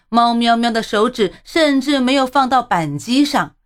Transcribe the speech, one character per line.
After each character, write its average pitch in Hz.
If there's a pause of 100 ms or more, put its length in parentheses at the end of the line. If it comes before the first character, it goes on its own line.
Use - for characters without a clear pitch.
猫 233
喵 233
喵 233
的 226
手 220
指 240 (100)
甚 294
至 277
没 254
有 277
放 262
到 247
扳 156
机 254
上 233 (100)